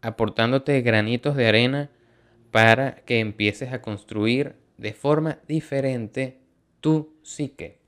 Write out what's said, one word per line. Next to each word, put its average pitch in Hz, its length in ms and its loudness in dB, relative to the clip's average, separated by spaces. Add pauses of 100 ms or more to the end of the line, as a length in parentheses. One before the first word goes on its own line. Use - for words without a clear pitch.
aportándote 117 800 0
granitos 120 560 0
de 123 100 2
arena 123 440 2 (600)
para 113 540 4
que 120 160 0
empieces 107 520 -4
a 127 80 -8
construir 110 760 -4 (200)
de 104 160 -10
forma 151 540 -2
diferente 131 920 -4 (400)
tu 156 420 -2
psique. - 640 -12